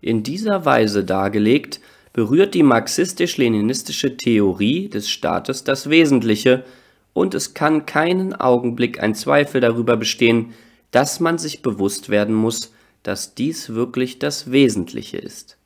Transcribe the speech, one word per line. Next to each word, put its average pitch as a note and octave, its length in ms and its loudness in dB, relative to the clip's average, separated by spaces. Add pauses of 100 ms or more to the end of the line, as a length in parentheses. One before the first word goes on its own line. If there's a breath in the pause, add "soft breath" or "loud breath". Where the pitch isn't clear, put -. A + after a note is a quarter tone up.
In A2+ 220 -2
dieser F#3+ 420 -4
Weise A2 380 2
dargelegt, G#2 760 0 (320 soft breath)
berührt D3+ 440 2
die E3+ 80 4
marxistisch-leninistische B2+ 1500 0
Theorie G#2+ 720 0
des G#2 180 -8
Staates - 560 -4
das C3+ 240 -4
Wesentliche, B2+ 760 4 (500 loud breath)
und F#3 220 0
es - 180 -6
kann D3+ 320 0
keinen F#3 480 -2
Augenblick A#2+ 680 0
ein G#2+ 140 0
Zweifel C#3+ 480 0
darüber A#2 340 0
bestehen, A#2 580 0 (360 loud breath)
dass C3+ 300 0
man E3+ 180 0
sich D3+ 240 -8
bewusst G2 480 -4
werden G#2 240 2
muss, A2 400 -2 (300 soft breath)
dass - 320 -8
dies C3 400 -6
wirklich B2+ 420 -4
das C#3+ 340 -6
Wesentliche G#2+ 680 2
ist. - 460 -20